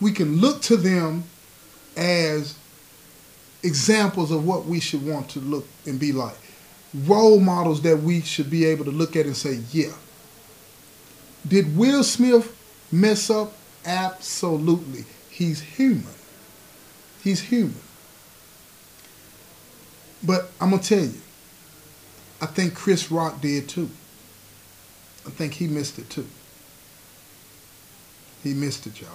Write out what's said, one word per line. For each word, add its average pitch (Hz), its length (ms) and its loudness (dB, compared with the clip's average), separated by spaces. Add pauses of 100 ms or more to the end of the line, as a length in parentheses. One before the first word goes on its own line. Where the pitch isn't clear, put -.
We 202 120 2
can 165 280 0
look 285 220 2
to 226 140 4
them 175 480 0 (720)
as 160 600 -2 (1080)
examples 185 680 2
of 160 160 0
what 180 180 -2
we 165 160 -2
should 143 260 -4
want 143 240 -6
to 143 100 -10
look 135 260 -6 (200)
and 135 140 -6
be 147 120 -2
like. 120 240 -4 (680)
Role 214 340 8
models 170 420 2
that 160 160 4
we 170 240 0
should 143 280 -4
be 165 140 2
able 156 220 0
to 143 40 -6
look 160 260 -2
at 156 100 2
and 139 100 -6
say, 131 240 -6 (100)
"Yeah." 151 220 -2 (1500)
Did 151 300 2
Will 262 260 4
Smith 240 540 4 (340)
mess 208 400 2
up? 214 220 0 (320)
Absolutely. 170 1200 -2 (260)
He's 165 300 -4
human. - 540 -2 (1080)
He's 190 180 0
human. 202 400 -2 (2500)
But 185 280 -2 (100)
I'm 180 100 2
gonna 190 120 2
tell 196 220 2
you, 110 160 -8 (1200)
I - 40 -6
think 175 280 -2
Chris - 360 0
Rock 160 300 -2
did 143 280 -4
too. 160 220 -6 (1400)
I 117 40 -16
think 147 240 -8
he 180 120 -6
missed 147 320 -6
it 113 100 -16
too. 127 180 -12 (2250)
He 143 120 -4
missed 139 320 -6
it, 110 140 -18
y'all, 82 140 -18